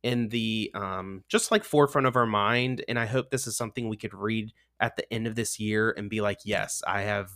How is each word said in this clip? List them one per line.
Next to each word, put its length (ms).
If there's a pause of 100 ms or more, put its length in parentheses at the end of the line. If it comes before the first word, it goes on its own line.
in 280
the, 440
um, 540
just, 220
like, 140
forefront 420
of 100
our 100
mind. 640
And 100
I 80
hope 240
this 160
is 100
something 320
we 100
could 160
read 380 (280)
at 160
the 160
end 140
of 80
this 260
year 300
and 180
be 120
like, 240
"Yes, 420
I 160
have 340